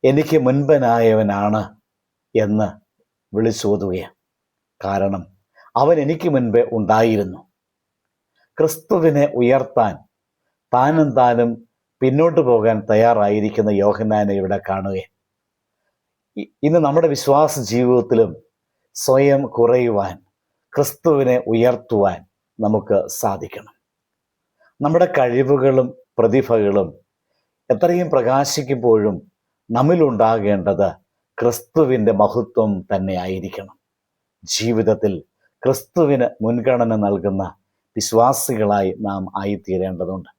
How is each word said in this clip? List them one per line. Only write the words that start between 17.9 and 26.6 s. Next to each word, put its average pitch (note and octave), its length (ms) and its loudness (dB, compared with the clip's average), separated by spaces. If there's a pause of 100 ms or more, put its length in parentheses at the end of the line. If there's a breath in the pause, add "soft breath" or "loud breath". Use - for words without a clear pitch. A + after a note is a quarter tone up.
സ്വയം C#3 380 2 (160)
കുറയുവാൻ, A#2 580 0 (600)
ക്രിസ്തുവിനെ C#3 600 0 (140)
ഉയർത്തുവാൻ A2+ 680 0 (440)
നമുക്ക് G#2 340 0 (220)
സാധിക്കണം. - 540 -8 (1080)
നമ്മുടെ E3+ 240 2 (100)
കഴിവുകളും C3 680 2 (300)
പ്രതിഭകളും A2 680 2 (880)